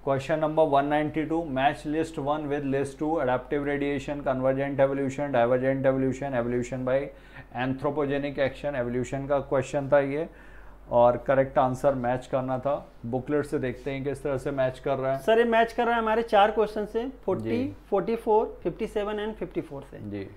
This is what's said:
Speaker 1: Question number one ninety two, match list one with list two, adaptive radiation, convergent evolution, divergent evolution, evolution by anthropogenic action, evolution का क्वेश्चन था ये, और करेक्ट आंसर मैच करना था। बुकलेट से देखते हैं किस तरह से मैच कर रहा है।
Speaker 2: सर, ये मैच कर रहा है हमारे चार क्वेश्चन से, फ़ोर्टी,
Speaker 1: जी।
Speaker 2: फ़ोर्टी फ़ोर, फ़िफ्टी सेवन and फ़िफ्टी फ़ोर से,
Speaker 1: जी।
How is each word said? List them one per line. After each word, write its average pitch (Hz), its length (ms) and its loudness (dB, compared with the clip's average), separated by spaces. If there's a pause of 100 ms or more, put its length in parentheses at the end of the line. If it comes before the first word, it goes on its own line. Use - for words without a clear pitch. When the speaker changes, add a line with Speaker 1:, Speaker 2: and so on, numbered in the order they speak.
Speaker 1:
Question 139 360 0
number 156 240 4
one 139 240 4
ninety 151 400 0
two, 160 100 0 (160)
match 135 300 2
list 160 420 -2
one 151 240 0
with 143 240 -2
list 139 240 -2
two, 156 100 -2 (120)
adaptive 127 440 0
radiation, 143 580 -2
convergent 135 580 0
evolution, 139 520 0
divergent 127 580 4
evolution, 135 440 0
evolution 123 500 -2
by 127 140 2 (680)
anthropogenic 139 760 -2
action, 139 440 -2
evolution 127 460 -4
का 139 100 2 (120)
क्वेश्चन 139 420 0
था 143 80 8
ये, 139 280 -2 (600)
और 120 260 6 (100)
करेक्ट 135 320 2
आंसर 131 360 2
मैच 127 320 -2
करना 131 320 -2
था। 139 160 -2 (320)
बुकलेट 135 400 -2
से 151 120 -2
देखते 127 320 -4
हैं 135 140 -6
किस 139 180 -4
तरह 139 160 -2
से 143 120 -4
मैच 131 280 0
कर 139 200 -2
रहा 131 140 0
है। 135 100 -2
Speaker 2:
सर, 226 160 4
ये 233 60 6
मैच 226 280 2
कर 240 140 0
रहा 233 80 0
है 233 80 0
हमारे 220 200 0
चार 214 280 6
क्वेश्चन 208 360 0
से, 226 220 -4 (180)
फ़ोर्टी, 190 160 0
Speaker 1:
जी। 226 300 -2 (180)
Speaker 2:
फ़ोर्टी 202 260 0
फ़ोर, 220 460 2
फ़िफ्टी 185 240 -4
सेवन 208 400 -4
and 214 120 -8
फ़िफ्टी 175 220 -6
फ़ोर 139 220 -10
से, 110 160 -16 (120)
Speaker 1:
जी। 98 160 -6 (100)